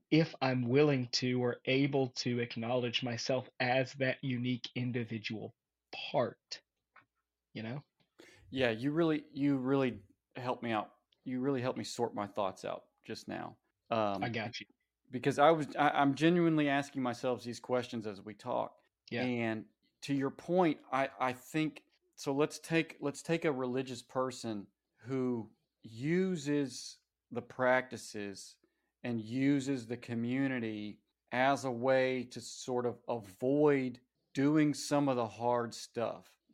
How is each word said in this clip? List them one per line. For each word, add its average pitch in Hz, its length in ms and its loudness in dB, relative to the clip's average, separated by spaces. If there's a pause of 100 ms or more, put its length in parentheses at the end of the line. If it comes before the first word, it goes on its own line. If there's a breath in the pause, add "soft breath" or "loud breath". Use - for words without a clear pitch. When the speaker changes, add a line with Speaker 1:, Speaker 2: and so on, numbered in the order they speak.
(100)
Speaker 1:
if 156 320 4
I'm 127 260 0
willing 135 440 4
to 127 280 0
or 123 260 0
able 135 500 2
to 120 240 -2
acknowledge 120 640 -2
myself 127 440 -2 (120)
as 127 340 2
that 131 280 0
unique 123 520 -2
individual 113 800 -4 (560)
part, - 500 -2 (920)
you 110 80 -8
know? 123 220 -8 (640 soft breath)
Speaker 2:
Yeah, 127 200 2
you 117 200 0
really, 156 320 2 (100)
you 139 240 2
really 131 420 2 (360)
helped 120 300 -6
me 117 80 -2
out. 104 180 -2 (340)
You 127 160 -4
really 135 200 0
helped 123 180 -2
me 110 60 -6
sort - 280 -4
my 104 140 -4
thoughts 98 380 -4
out 87 180 -8 (240)
just 110 220 -12
now. 82 280 -8 (340)
Um, 104 340 0
Speaker 1:
I 123 60 -2
got 113 280 -6
you. - 80 -14 (440)
Speaker 2:
because 127 280 -2
I 147 120 10
was, 156 160 2 (120)
I, 147 120 4
I'm 139 240 4
genuinely 160 540 4
asking 139 340 -2
myself 120 420 -2
these 120 160 -8
questions 120 460 -2
as 98 140 -8
we 104 140 -14
talk. 123 380 -4 (380)
Speaker 1:
Yeah. 120 120 -2
Speaker 2:
And 117 420 -2 (380)
to 143 120 -2
your 135 160 0
point, 175 480 2 (140)
I, 135 160 2 (120)
I 127 120 0
think, 156 500 -4 (340)
so - 160 -4
let's 151 260 0
take, 160 420 0
let's 143 220 -6
take 165 220 0
a 160 80 2
religious 127 500 -2
person 120 640 -4 (400)
who 127 420 -2 (340)
uses 147 1160 -2 (340)
the 117 120 -6
practices 120 1160 -2 (480)
and 120 160 -2
uses 131 680 0
the 117 100 -6
community 117 1000 -4 (340)
as 127 320 2
a 135 60 -2
way 131 600 2
to 120 100 -10
sort 123 460 -4
of 113 100 -2 (120)
avoid 131 920 2 (340)
doing 147 400 4
some 143 340 0
of 127 80 4
the 117 100 2
hard 117 480 0
stuff, 101 560 -6 (220)